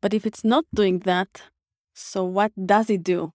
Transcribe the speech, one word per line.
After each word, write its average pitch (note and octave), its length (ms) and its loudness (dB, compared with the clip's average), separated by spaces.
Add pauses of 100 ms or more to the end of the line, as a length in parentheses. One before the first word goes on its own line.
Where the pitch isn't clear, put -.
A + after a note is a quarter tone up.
but G#3+ 140 0
if G#3 100 -2
it's - 180 -6
not B3+ 300 2
doing F#3+ 260 2
that, F#3 440 -2 (500)
so - 300 -6
what G3 280 0 (140)
does G#3+ 240 2
it F#3+ 140 0
do? E3+ 320 -2